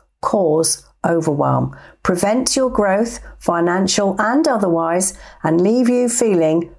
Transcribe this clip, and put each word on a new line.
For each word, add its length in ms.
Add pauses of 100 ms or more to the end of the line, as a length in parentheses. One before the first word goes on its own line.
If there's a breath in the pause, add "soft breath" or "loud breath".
(200)
cause 680 (180)
overwhelm, 720 (280 loud breath)
prevent 500
your 160
growth, 480 (220 loud breath)
financial 800
and 260
otherwise, 720 (240 loud breath)
and 180
leave 280
you 200
feeling 720